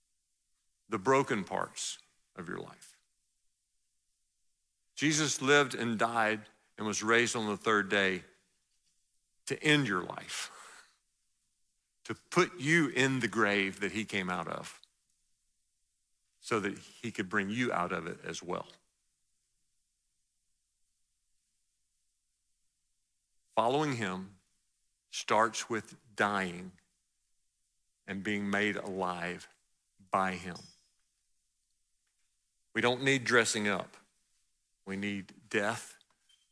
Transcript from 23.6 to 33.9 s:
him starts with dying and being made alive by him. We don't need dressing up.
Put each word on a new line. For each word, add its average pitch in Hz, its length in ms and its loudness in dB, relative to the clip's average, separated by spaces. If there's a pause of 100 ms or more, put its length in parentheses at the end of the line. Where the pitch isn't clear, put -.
him 95 340 -4 (840)
starts 110 580 2
with 110 260 -4 (200)
dying 92 560 0 (1400)
and 98 160 -8
being 101 260 -2
made 101 280 0
alive 90 720 -4 (640)
by 95 220 2
him. 90 220 -8 (2250)
We 110 80 0
don't 123 220 4
need 135 200 2
dressing 113 440 2
up. - 300 -4 (880)